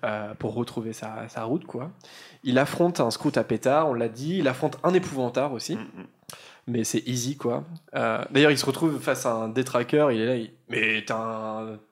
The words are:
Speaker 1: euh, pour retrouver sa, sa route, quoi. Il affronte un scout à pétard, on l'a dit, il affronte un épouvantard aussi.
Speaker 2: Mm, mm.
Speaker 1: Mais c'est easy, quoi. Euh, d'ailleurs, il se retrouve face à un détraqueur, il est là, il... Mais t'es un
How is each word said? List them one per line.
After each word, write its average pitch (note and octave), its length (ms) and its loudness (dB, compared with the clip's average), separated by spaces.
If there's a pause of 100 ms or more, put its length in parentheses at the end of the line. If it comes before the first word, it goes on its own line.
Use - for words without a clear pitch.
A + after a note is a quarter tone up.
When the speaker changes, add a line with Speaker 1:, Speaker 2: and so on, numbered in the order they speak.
Speaker 1:
euh, G#2+ 300 -4
pour G#2+ 180 -4
retrouver A2+ 400 -6
sa, A2 340 -10
sa A2+ 160 -10
route, C#3 220 -2
quoi. C#3 260 -10 (520)
Il B2+ 160 4
affronte E3+ 420 2
un A#2 100 4
scout - 260 0
à C#3+ 60 2
pétard, D3 460 2
on C3 40 0
l'a A#2 140 0
dit, C3+ 300 -4
il D3+ 100 4
affronte C3 360 0
un F3 100 4
épouvantard C3+ 580 0
aussi. B2+ 240 -6
Speaker 2:
Mm, G#3+ 40 -6
mm. - 260 -14 (640)
Speaker 1:
Mais A#2+ 180 0
c'est - 220 -2
easy, B2 280 -2
quoi. C3+ 300 -2 (280)
Euh, A#2 380 0
d'ailleurs, D3 200 8
il C3+ 60 4
se - 80 -2
retrouve C#3+ 360 0
face C3 240 0
à A#2+ 80 2
un A2+ 160 -2
détraqueur, B2+ 640 2
il A2 80 2
est A2 40 2
là, B2+ 120 2
il... A2+ 140 -6 (180)
Mais A2 360 2
t'es - 60 -4
un A2 680 -6 (140)